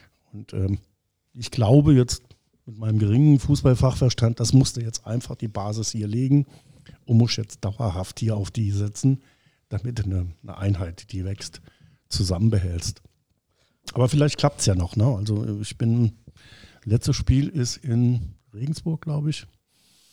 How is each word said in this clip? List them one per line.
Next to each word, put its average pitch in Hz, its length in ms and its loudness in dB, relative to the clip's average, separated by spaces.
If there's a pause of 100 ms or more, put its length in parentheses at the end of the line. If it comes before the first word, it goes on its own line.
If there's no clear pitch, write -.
(340)
Und, 107 200 -16
ähm, 98 260 -2 (540)
ich 120 180 -12
glaube 147 420 6
jetzt 123 300 2 (420)
mit 110 140 -16
meinem 110 180 0
geringen 131 420 6
Fußballfachverstand, 127 1000 2
das 117 120 -2
musste 131 300 4
jetzt 113 240 -8
einfach 117 300 -6
die 113 120 -8
Basis 104 440 -6
hier 107 160 -6
legen 131 400 0 (580)
und 113 120 4
muss 117 180 4
jetzt - 280 -10
dauerhaft 98 560 -6
hier 110 160 -2
auf 98 140 -4
die 104 220 -4
setzen, 107 500 -2 (480)
damit 110 300 -6
du 104 60 -4
eine, 92 220 -4 (140)
eine - 160 -16
Einheit, 92 540 -4
die 92 120 -8
wächst, - 380 -12 (480)
zusammenbehältst. 90 960 -2 (920)
Aber 123 160 4
vielleicht 147 300 2
klappt's - 260 0
ja 98 80 4
noch, 90 220 -2
ne? 107 100 2
Also 107 560 -2
ich - 160 -10
bin, 117 360 2 (680)
letztes 120 320 0
Spiel 135 320 2
ist 131 300 -4
in 120 560 0 (200)
Regensburg, 156 480 -6
glaub 151 260 -6
ich. - 180 -6 (680)